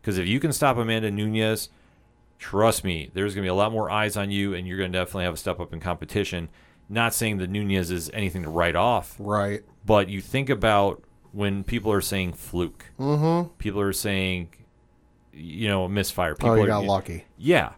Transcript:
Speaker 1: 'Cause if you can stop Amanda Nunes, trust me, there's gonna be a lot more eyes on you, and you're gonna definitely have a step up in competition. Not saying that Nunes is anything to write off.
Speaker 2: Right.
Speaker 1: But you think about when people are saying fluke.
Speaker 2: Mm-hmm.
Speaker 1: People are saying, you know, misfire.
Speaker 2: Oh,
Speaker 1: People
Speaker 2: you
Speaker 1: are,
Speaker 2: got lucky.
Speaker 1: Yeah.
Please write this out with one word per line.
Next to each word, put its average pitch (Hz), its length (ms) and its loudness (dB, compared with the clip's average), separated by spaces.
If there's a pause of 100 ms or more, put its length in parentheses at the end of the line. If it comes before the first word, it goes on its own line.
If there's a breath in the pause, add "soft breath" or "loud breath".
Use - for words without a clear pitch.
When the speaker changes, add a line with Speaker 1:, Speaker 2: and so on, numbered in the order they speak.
Speaker 1:
'Cause 98 160 -2
if 90 120 0
you 117 100 4
can 151 140 0
stop 135 240 2
Amanda 113 340 0
Nunes, 110 600 0 (680 soft breath)
trust 107 460 2
me, 82 300 -4
there's 98 200 -2
gonna 98 100 -2
be 92 40 0
a 90 60 2
lot 104 180 2
more 110 180 -2
eyes 107 260 0
on 101 140 -2
you, 98 240 0
and 90 140 -6
you're 92 100 -6
gonna 92 120 -2
definitely 90 340 -2
have 87 100 0
a 78 40 -8
step 87 200 -4
up 85 140 -8
in 82 80 -8
competition. 87 720 -4 (380 soft breath)
Not 113 260 0
saying 107 240 0
that 92 120 -2
Nunes 98 400 0
is 82 240 -4
anything 92 300 -2
to 76 40 -6
write 85 280 2
off. 107 420 2
Speaker 2:
Right. 101 440 -2 (220)
Speaker 1:
But 101 240 6
you 98 120 -6
think 131 300 -2
about 101 520 4 (300)
when 101 320 -2
people 110 260 -2
are 101 100 4
saying 92 340 -2
fluke. - 640 -6
Speaker 2:
Mm-hmm. 156 480 2 (100)
Speaker 1:
People 104 220 -4
are 98 120 0
saying, 95 580 -2 (840)
you 82 340 -6
know, 95 220 2
misfire. 95 440 0
Speaker 2:
Oh, - 40 -6
Speaker 1:
People 117 220 4
Speaker 2:
you 107 40 6
Speaker 1:
are, 101 60 4
Speaker 2:
got 104 160 2
lucky. 92 400 -2 (120)
Speaker 1:
Yeah. 127 420 2